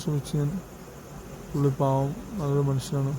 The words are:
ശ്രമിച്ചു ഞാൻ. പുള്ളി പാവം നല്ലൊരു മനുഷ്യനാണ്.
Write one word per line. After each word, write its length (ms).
ശ്രമിച്ചു 340
ഞാൻ. 100
പുള്ളി 180
പാവം 280
നല്ലൊരു 320
മനുഷ്യനാണ്. 460